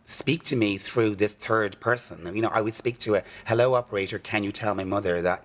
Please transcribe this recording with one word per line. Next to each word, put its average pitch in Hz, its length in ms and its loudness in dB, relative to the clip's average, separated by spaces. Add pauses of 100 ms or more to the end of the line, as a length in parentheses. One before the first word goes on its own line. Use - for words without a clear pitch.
speak - 400 -2
to 143 100 0
me 104 220 2
through 110 380 0
this 104 180 0
third 107 460 -2
person. 92 560 -4
You 110 60 -2
know, 113 100 0
I 113 100 2
would 113 120 -2
speak 120 260 -4
to 107 160 2
a, 92 80 2 (220)
"Hello, 120 300 4
operator, 101 420 -2
can 104 260 -2
you 101 80 -2
tell 107 220 0
my 95 120 -4
mother 92 360 0
that, 90 240 0